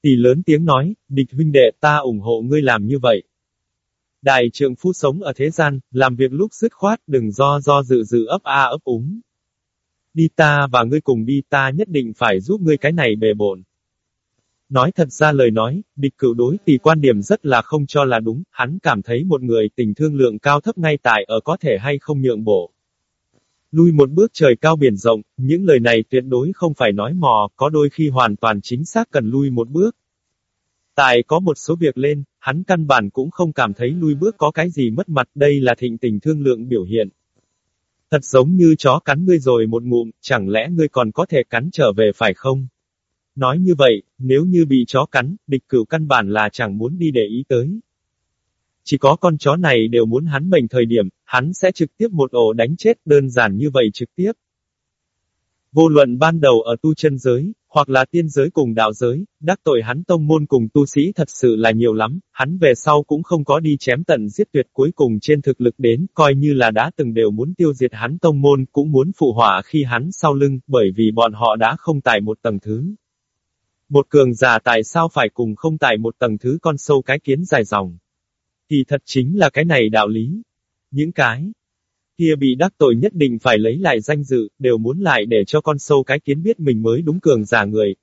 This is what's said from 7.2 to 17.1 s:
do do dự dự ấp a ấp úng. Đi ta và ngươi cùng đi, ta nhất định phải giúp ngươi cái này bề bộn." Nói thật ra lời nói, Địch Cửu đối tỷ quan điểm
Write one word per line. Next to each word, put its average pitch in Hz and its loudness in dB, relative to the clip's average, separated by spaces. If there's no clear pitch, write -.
do 139 0
do 143 2
dự 123 0
dự 113 0
ấp 156 -4
a 139 0
ấp 131 -4
úng. 131 -6
Đi 160 2
ta 147 2
và 123 2
ngươi 139 -2
cùng 117 -2
đi, 139 -2
ta 135 0
nhất 165 -4
định 127 -4
phải 104 0
giúp 180 -4
ngươi 156 2
cái 147 -2
này 139 0
bề 110 2
bộn." 101 -4
Nói 135 2
thật 151 -2
ra 151 2
lời 131 4
nói, 117 -2
Địch 139 -4
Cửu 123 0
đối 123 0
tỷ 139 4
quan 156 2
điểm 120 2